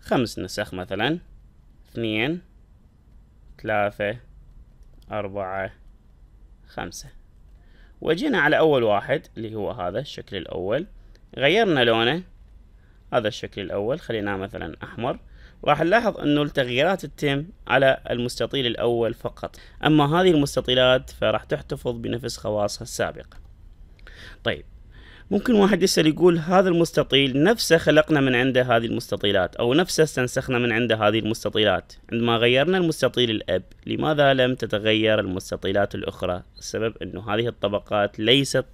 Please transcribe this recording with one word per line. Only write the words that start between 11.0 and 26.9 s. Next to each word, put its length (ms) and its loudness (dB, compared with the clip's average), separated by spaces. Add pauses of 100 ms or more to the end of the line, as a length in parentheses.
غيرنا 460 2
لونه، 380 2 (880)
هذا 160 2
الشكل 320 -10
الأول 400 -4
خليناه 360 -4
مثلًا 460 -10
أحمر، 360 -8 (460)
راح 160 2
نلاحظ 380 0
إنه 240 0
التغييرات 640 0
تتم 380 -4 (220)
على 340 4 (100)
المستطيل 560 -4
الأول 480 0
فقط، 420 -12 (280)
أما 360 4
هذه 100 4
المستطيلات 800 2
فراح 340 -2
تحتفظ 520 -6
بنفس 400 -8
خواصها 460 -4
السابقة. 560 -8 (1080)
طيب، 200 -4 (640)
ممكن 240 0
واحد 280 6
يسأل 240 4
يقول: 320 4
"هذا 300 4
المستطيل 760 2